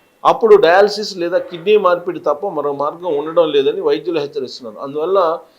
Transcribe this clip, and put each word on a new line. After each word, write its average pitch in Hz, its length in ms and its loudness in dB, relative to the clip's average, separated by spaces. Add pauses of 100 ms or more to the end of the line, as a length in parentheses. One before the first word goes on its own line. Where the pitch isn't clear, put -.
(260)
అప్పుడు 190 300 6
డయాలసిస్ 196 640 2
లేదా 170 200 -2
కిడ్నీ 175 400 0
మార్పిడి 175 420 0
తప్ప 151 280 -4
మరో 147 260 -4
మార్గం 160 440 -6
ఉండడం 160 340 0
లేదని 147 300 0
వైద్యులు 156 380 -2
హెచ్చరిస్తున్నారు. 127 600 -10
అందువల్ల 160 600 -2 (200)